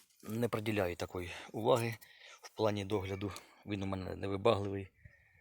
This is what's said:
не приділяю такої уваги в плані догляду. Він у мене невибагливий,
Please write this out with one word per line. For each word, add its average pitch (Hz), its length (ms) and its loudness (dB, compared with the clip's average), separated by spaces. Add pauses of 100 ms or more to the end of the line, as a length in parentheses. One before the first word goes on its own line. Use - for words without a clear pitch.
(220)
не 113 260 0
приділяю 104 480 0
такої 90 340 -4 (220)
уваги 117 440 2 (460)
в - 80 -16
плані 104 340 0
догляду. 98 480 -2 (340)
Він 98 160 -2
у 95 40 -2
мене 92 300 -4
невибагливий, 98 760 2 (500)